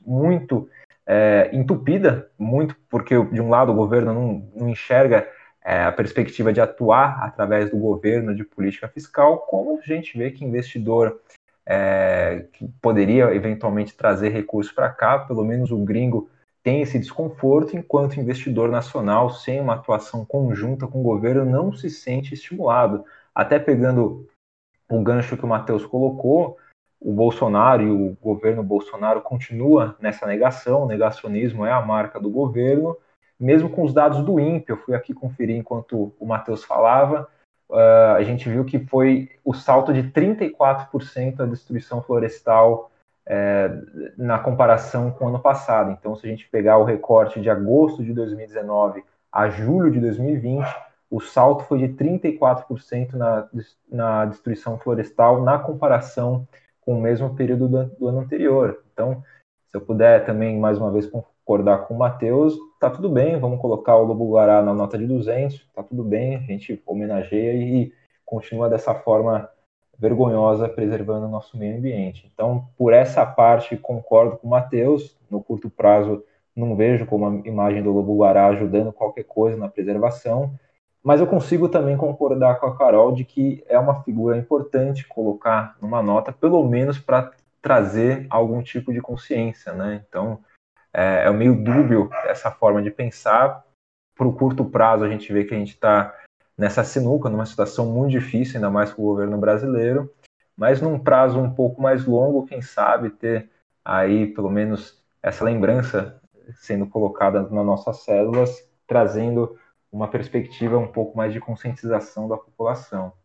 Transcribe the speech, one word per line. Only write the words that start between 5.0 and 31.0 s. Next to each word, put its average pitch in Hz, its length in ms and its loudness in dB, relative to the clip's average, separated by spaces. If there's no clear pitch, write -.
é, 90 200 -2
a 87 100 2
perspectiva 110 580 -2
de 107 80 2
atuar 123 640 2
através 104 480 -2
do 113 60 -2
governo 107 580 -2
de 107 80 -8
política 98 460 -6
fiscal, 151 500 2
como 294 300 -2
a - 20 -16
gente 156 360 -8
vê 120 120 -4
que 135 140 -12
investidor, 117 800 -2
é, 95 840 0
que - 160 -14
poderia 110 520 4
eventualmente 104 640 -4
trazer 104 340 0
recursos 104 440 -4
pra 127 160 0
cá, 127 300 0
pelo 113 260 -4
menos 120 260 -2
o 117 60 -2
gringo 110 520 -2
tem 139 200 0
esse 127 180 -2
desconforto, 151 760 0
enquanto 143 380 -2
o 139 60 -8
investidor 120 500 -2
nacional, 117 600 0
sem 131 300 -6
uma 123 160 -2
atuação 110 500 -6
conjunta 131 640 -4
com 131 120 -8
o 127 40 -2
governo, 120 420 0
não 151 280 0
se - 160 -10
sente 139 440 -8
estimulado. 123 720 0
Até 143 240 2
pegando 123 680 0
o 113 120 0
gancho 120 340 0
que - 80 -8
o 117 40 -4
Matheus 110 380 -2
colocou, 131 720 0
o 107 100 -6
Bolsonaro 113 720 4
e 107 60 0
o 98 320 -2
governo 110 420 -2
Bolsonaro 104 580 -2
continua 123 800 0
nessa 107 260 -6
negação, 123 580 0
o 123 40 -4
negacionismo 107 800 -4